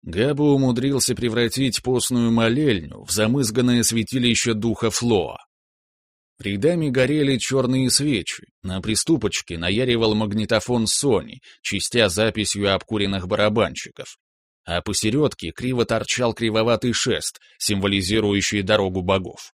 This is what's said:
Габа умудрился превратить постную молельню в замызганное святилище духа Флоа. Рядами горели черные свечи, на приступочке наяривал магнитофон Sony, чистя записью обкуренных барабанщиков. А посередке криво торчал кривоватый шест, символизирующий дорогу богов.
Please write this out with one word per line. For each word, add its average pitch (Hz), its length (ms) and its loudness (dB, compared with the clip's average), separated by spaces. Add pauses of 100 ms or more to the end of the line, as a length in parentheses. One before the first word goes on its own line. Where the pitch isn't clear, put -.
Габа 139 400 0
умудрился 135 720 2
превратить 117 680 -2
постную 120 480 0
молельню 113 720 0
в - 80 -14
замызганное 120 720 2
святилище 117 720 0
духа 110 380 0
Флоа. 104 480 0 (1000)
Рядами 139 520 0
горели 135 480 2
черные 131 520 0
свечи, 139 540 -2 (180)
на 92 200 -6
приступочке 107 760 -2
наяривал 110 580 2
магнитофон 107 680 0
Sony, 104 540 0 (240)
чистя 104 480 0
записью 101 640 0
обкуренных 98 520 -2
барабанщиков. 104 920 -2 (480)
А 85 160 -2
посередке 107 680 -2
криво 123 320 -2
торчал 117 500 -2
кривоватый 113 580 0
шест, - 460 -2 (200)
символизирующий 101 1040 0
дорогу 95 400 0
богов. 95 540 -2